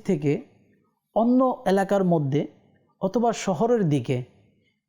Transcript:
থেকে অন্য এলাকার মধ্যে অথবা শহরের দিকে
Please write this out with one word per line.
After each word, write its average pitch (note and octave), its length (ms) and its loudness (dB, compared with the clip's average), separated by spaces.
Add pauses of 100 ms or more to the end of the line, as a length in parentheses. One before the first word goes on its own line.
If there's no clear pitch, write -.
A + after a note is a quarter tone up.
থেকে D3+ 400 -2 (720)
অন্য B3 500 2
এলাকার G3 380 2
মধ্যে D3+ 440 0 (540)
অথবা A3 320 0
শহরের G3+ 560 0
দিকে B2+ 340 -2 (640)